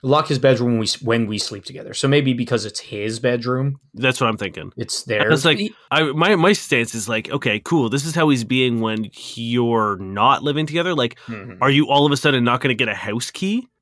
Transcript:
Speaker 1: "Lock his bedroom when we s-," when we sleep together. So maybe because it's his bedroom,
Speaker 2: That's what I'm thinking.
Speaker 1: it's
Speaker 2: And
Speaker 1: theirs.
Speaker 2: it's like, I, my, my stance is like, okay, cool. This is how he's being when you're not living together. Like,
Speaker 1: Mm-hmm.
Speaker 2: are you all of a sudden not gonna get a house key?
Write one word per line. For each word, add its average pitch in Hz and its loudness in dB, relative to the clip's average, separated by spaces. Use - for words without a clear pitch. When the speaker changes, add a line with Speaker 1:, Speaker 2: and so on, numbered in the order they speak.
Speaker 1:
"Lock 143 2
his 143 0
bedroom 123 4
when 113 2
we 110 -2
s-," - -4
when 117 0
we 107 -6
sleep 101 -8
together. - -16
So - -2
maybe 139 4
because 117 -2
it's 104 -10
his 110 -6
bedroom, 127 -2
Speaker 2:
That's 127 0
what 123 2
I'm 110 -2
thinking. 92 -10
Speaker 1:
it's - -8
Speaker 2:
And - -6
Speaker 1:
theirs. - 4
Speaker 2:
it's 147 0
like, 151 0
I, 156 2
my, 170 2
my 180 4
stance 117 -2
is 113 -6
like, 110 -4
okay, 117 -2
cool. 139 0
This 139 -2
is 160 -6
how 160 4
he's 127 2
being 127 0
when 110 -4
you're 117 0
not 101 2
living 147 -2
together. 170 -2
Like, - -2
Speaker 1:
Mm-hmm. 98 -10
Speaker 2:
are 131 4
you 147 4
all 143 6
of 147 4
a 143 2
sudden 131 2
not 123 2
gonna 131 0
get 113 -2
a 104 -4
house 113 -6
key? 214 -4